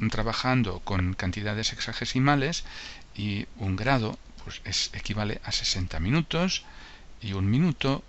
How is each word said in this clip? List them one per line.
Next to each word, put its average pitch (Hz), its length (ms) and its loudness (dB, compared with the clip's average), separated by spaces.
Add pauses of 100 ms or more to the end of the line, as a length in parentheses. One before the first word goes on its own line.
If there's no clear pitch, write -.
trabajando 113 680 2
con 92 340 0
cantidades 104 540 -2
sexagesimales 135 960 2 (500)
y 104 320 -2 (120)
un 95 180 0
grado, 110 420 2 (260)
pues, - 200 -10
es, - 300 -2
equivale 104 500 -2
a - 80 -8
sesenta - 480 -2
minutos 165 640 2 (580)
y 101 120 -2
un 98 140 2
minuto 139 600 4